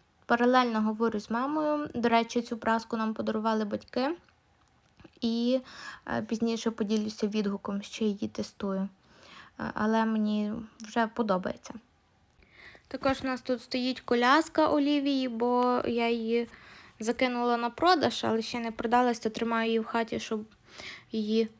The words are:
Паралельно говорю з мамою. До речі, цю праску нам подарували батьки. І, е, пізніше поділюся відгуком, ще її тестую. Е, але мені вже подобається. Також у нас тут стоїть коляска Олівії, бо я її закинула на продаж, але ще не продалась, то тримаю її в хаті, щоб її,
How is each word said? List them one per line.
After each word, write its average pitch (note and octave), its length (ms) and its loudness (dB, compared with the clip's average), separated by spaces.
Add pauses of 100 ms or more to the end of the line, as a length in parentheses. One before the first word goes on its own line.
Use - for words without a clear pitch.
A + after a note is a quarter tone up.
(260)
Паралельно A#3+ 560 4
говорю A3 380 0
з - 100 -10
мамою. D4 640 -2
До A#3 140 0
речі, A#3 340 0
цю A#3+ 140 -6
праску A3+ 400 -2
нам A3 180 -2
подарували A3 500 -2
батьки. B3 520 -4 (1040)
І, A#3+ 400 2 (460)
е, A#3 160 -2
пізніше A3+ 480 -2
поділюся G#3+ 560 -2
відгуком, G3+ 560 -2
ще - 220 -6
її G#3 240 0
тестую. G3 600 -4 (720)
Е, A3+ 140 -6
але A3 300 2
мені G#3+ 480 0 (280)
вже A3 260 -2
подобається. G3+ 680 -4 (1120)
Також C4 340 0
у C4+ 40 -4
нас B3+ 140 -4
тут B3 220 -2
стоїть B3+ 380 -2
коляска C#4+ 680 4
Олівії, C#4+ 600 2
бо B3 580 2
я A#3 220 0
її A#3 400 0 (520)
закинула A#3+ 560 0
на A#3 140 0
продаж, D#4 540 2
але A3 180 2
ще A#3+ 180 -6
не A3+ 100 -4
продалась, A#3+ 480 2
то A3 120 -2
тримаю A3+ 360 -2
її A3+ 120 2
в A3 60 -2
хаті, A3+ 360 -2
щоб G#3+ 240 -4 (680)
її, A3 360 2 (120)